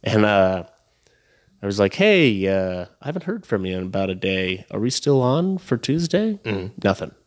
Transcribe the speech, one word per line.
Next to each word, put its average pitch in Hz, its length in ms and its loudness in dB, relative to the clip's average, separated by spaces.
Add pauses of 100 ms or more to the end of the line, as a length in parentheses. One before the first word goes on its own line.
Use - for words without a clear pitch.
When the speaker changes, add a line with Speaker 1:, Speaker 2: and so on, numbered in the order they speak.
Speaker 1:
And, 107 220 2
uh, 95 380 4 (960)
I - 40 -8
was 101 140 -4
like, 98 140 4
"Hey, 160 540 4
uh, 92 380 -2 (160)
I - 40 -14
haven't 160 180 -8
heard 196 220 -8
from 98 200 -4
you 92 120 -4
in 92 60 -6
about 98 260 -4
a 92 60 -4
day. 92 560 -4
Are 101 100 -6
we 120 80 -2
still 135 320 0
on 165 380 0
for - 180 -2
Tuesday?" 175 680 -2
Speaker 2:
Mm-hmm. 95 400 -6
Speaker 1:
Nothing. 98 280 0 (160)